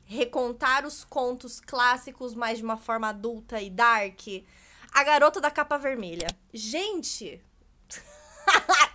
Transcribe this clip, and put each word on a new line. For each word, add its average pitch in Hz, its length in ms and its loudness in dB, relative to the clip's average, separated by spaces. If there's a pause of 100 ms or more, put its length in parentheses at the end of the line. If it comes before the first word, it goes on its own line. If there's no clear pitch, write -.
recontar 254 800 -2
os - 160 -4
contos 254 560 -4
clássicos, 254 720 0
mas 233 240 -4
de 220 60 -10
uma 226 140 -4
forma 226 320 -4
adulta 214 520 -8
e 202 80 -10
dark. 202 500 2 (720)
A 277 120 6
Garota 302 360 6
da 294 120 2
Capa 294 260 -2
Vermelha. 226 500 -4 (240)
Gente! 226 880 -6 (520)
<laughs> - 1040 2